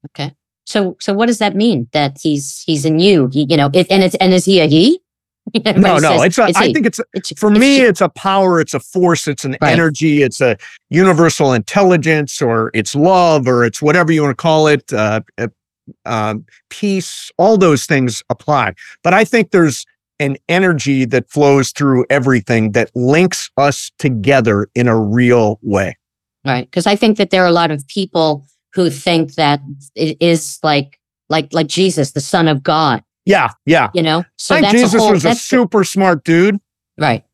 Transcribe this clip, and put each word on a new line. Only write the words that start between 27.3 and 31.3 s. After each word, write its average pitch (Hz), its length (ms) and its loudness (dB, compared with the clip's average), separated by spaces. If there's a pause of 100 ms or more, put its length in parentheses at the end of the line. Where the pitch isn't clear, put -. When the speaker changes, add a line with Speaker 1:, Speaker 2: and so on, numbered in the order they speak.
Speaker 1:
there 185 100 2
are 180 60 4
a 170 40 2
lot 170 200 2
of 143 160 -8
people 160 580 -4 (300)
who 175 160 0
think 165 420 -2
that 147 280 0 (340)
it 156 240 -4
is 165 420 -2
like, 143 380 -4 (280)
like, 156 260 -4